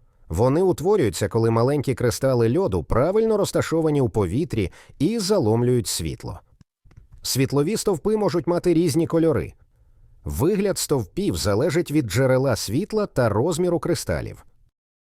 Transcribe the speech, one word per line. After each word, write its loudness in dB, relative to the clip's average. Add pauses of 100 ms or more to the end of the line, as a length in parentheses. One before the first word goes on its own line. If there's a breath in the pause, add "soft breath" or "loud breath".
(280)
Вони 2
утворюються, 0
коли 0
маленькі 0
кристали 0
льоду 0
правильно 2
розташовані 0
у 2
повітрі -2 (260 loud breath)
і 0
заломлюють 2
світло. -8 (840)
Світлові 0
стовпи 0
можуть 0
мати 0
різні 2
кольори. 0 (680)
Вигляд 0
стовпів -2
залежить 0
від 0
джерела 2
світла -4
та 0
розміру 0
кристалів. -4 (720)